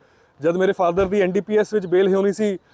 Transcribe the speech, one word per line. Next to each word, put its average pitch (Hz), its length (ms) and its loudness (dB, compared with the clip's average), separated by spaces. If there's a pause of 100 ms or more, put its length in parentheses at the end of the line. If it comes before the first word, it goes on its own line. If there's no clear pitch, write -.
(420)
ਜਦ 170 160 0
ਮੇਰੇ 190 140 2
ਫਾਦਰ 185 340 0
ਦੀ 202 160 0
ਐਨ 180 100 0
ਡੀ 196 100 -2
ਪੀ 214 160 -2
ਐਸ 208 160 -2
ਵਿੱਚ 202 120 -2
ਬੇਲ 185 300 2
ਹੋਣੀ 196 180 0
ਸੀ 208 240 -2 (160)